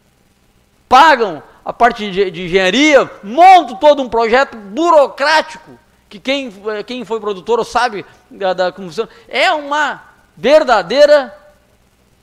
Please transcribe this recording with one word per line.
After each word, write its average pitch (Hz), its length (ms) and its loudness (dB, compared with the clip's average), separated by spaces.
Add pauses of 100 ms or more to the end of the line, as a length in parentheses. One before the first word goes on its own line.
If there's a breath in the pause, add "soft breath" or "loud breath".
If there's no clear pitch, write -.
(880)
pagam 233 540 4 (220 soft breath)
a - 80 -10
parte 226 380 -2
de, 185 200 -4
de 175 140 -12
engenharia, 190 680 2 (120)
montam 294 540 4
todo 294 240 2
um 254 80 -6
projeto 233 480 -2
burocrático, 277 1200 -2 (320)
que 202 120 -20
quem, 262 320 -8 (160)
eh, 208 160 -10
quem 247 200 -12
foi 220 140 -8
produtor 208 400 -6
ou 214 60 -4
sabe 226 420 -4 (240 soft breath)
da, 190 220 -6
da, 180 200 -4
como 196 140 -18
funciona, 196 240 -10 (180 soft breath)
é 294 240 -2
uma 285 520 -6 (320)
verdadeira, 262 1000 2 (880)